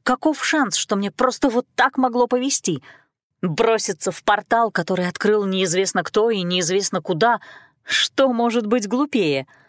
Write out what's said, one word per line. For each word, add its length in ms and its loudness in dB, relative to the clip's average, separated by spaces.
Каков 420 0
шанс, 320 0
что 200 -2
мне 140 -2
просто 380 0
вот 260 0
так 240 2
могло 280 2
повезти? 560 -2
Броситься 720 0
в 140 -8
портал, 480 0
который 340 -2
открыл 380 0
неизвестно 580 0
кто 280 0
и 120 -2
неизвестно 580 -2
куда, 400 0
что 480 0
может 340 0
быть 220 0
глупее? 580 0